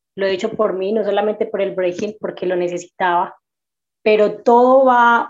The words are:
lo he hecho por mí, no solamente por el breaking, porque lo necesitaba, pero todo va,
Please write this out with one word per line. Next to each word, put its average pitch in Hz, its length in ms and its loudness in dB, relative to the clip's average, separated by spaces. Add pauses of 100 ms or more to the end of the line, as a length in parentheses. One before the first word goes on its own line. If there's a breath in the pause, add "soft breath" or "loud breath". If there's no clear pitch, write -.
(160)
lo 196 100 -2
he 190 60 0
hecho 190 200 -4
por 202 220 -2
mí, 190 180 -4
no 220 100 -2
solamente 208 440 -2
por 202 140 -6
el 196 140 -4
breaking, 185 460 -4
porque 175 260 -8
lo 185 80 -2
necesitaba, 175 800 -4 (680)
pero 214 400 0
todo 254 420 4
va, 240 460 2